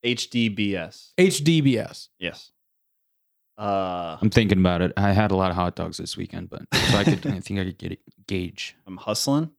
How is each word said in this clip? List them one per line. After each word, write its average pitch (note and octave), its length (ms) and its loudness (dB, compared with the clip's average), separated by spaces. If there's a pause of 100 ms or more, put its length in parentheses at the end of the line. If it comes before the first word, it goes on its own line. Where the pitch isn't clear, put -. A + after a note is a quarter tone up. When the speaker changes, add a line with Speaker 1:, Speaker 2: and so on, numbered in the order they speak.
Speaker 1:
H A#2+ 260 -2
D A#2 200 2
B G2+ 260 -2
S. - 420 -12
Speaker 2:
H F#3 260 4
D D#3+ 180 6
B C3+ 160 4
S. - 320 -10 (100)
Speaker 1:
Yes. - 320 -10 (1040)
Uh, F#2 640 -2
Speaker 3:
I'm G#2+ 100 4
thinking G#2 280 4
about F2+ 220 4
it. F2+ 160 0
I G2+ 160 2
had G2+ 180 4
a F#2+ 40 0
lot F#2+ 160 2
of F2 40 -2
hot F2+ 200 -2
dogs F2 220 -8
this - 200 -10
weekend, F2 320 -10
but - 120 -14 (120)
so - 240 2
I G2+ 60 2
could, - 240 2
Speaker 1:
<laughs> - 0 -
Speaker 3:
I G2+ 120 -2
think G2 200 -4
I F#2+ 60 -2
could F#2 120 -8
get F#2 140 -10
it, F#2+ 80 -12 (280)
gauge. - 480 -6 (120)
Speaker 1:
I'm F#2+ 100 -14
hustling. C#3 600 -2